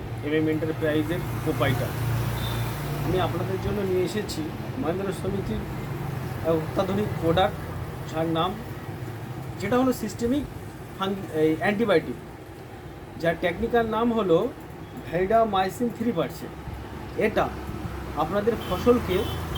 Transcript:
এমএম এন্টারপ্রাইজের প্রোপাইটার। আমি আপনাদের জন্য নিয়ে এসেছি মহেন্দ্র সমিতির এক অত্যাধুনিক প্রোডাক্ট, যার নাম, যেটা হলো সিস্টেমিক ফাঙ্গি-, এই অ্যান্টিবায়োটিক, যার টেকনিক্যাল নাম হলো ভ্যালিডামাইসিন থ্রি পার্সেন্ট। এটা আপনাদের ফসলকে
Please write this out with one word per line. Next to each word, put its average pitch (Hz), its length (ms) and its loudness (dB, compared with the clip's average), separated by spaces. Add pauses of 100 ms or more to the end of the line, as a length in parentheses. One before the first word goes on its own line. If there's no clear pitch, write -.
(260)
এমএম 156 220 4
এন্টারপ্রাইজের 156 680 2 (260)
প্রোপাইটার। 143 420 2 (1160)
আমি 180 160 2
আপনাদের 170 440 0
জন্য 208 160 0
নিয়ে 185 240 2
এসেছি 175 380 -2 (360)
মহেন্দ্র 180 340 0 (100)
সমিতির 196 340 -2 (880)
এক 160 60 2
অত্যাধুনিক 190 560 2 (140)
প্রোডাক্ট, 196 360 4 (580)
যার 165 120 0
নাম, 165 280 0 (1040)
যেটা 208 180 2
হলো 262 140 6
সিস্টেমিক 233 520 0 (540)
ফাঙ্গি-, 190 400 -2
এই 156 200 6
অ্যান্টিবায়োটিক, 190 560 4 (1040)
যার 165 200 4
টেকনিক্যাল 220 460 2
নাম 220 260 2
হলো 202 360 6 (640)
ভ্যালিডামাইসিন 190 800 4
থ্রি 226 240 0
পার্সেন্ট। 151 400 -2 (680)
এটা 185 280 2 (680)
আপনাদের 196 360 2 (180)
ফসলকে 185 480 4 (400)